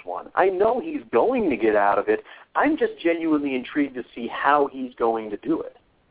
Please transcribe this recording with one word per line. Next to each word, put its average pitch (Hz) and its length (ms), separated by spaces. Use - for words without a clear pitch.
one? 87 300
I 185 160
know 214 300
he's 156 220
going 196 400
to 120 40
get 107 200
out 101 240
of 101 100
it. 107 140
I'm 285 200
just 220 260
genuinely 160 540
intrigued 131 400
to 120 80
see 117 120
how 143 440
he's 131 240
going 113 340
to 104 80
do - 240
it. - 160